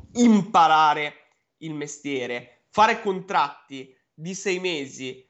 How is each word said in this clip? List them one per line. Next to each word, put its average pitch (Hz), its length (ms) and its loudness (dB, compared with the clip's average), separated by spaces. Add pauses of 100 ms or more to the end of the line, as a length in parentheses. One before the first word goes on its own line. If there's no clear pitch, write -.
(140)
imparare 156 1040 4 (460)
il 160 120 -10
mestiere, 131 960 -10
fare 220 320 2
contratti 165 920 -6 (180)
di 170 200 -12
sei 180 260 -6
mesi 139 720 -8